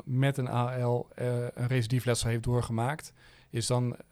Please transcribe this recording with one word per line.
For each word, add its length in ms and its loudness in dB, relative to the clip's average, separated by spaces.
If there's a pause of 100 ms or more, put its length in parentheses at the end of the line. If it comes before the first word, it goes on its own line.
met 320 2
een 100 -2
A 400 0
L, 280 0
eh, 260 -2 (120)
een 140 -2
recidief 380 2
letsel 240 2
heeft 140 0
doorgemaakt? 680 0 (360)
Is 180 -2
dan, 280 2 (160)